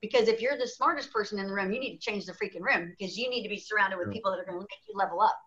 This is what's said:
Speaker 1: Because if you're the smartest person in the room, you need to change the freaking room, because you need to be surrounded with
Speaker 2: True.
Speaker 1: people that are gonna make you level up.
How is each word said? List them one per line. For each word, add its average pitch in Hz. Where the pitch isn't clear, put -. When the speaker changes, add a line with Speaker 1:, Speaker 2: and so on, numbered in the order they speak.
Speaker 1:
Because 214
if 220
you're 262
the 240
smartest 285
person 208
in 196
the 196
room, 196
you 233
need 240
to -
change 208
the 180
freaking -
room, 180
because 185
you 240
need 240
to 208
be 196
surrounded 190
with 175
Speaker 2:
True. 202
Speaker 1:
people 202
that 180
are 180
gonna 180
make -
you 427
level 190
up. -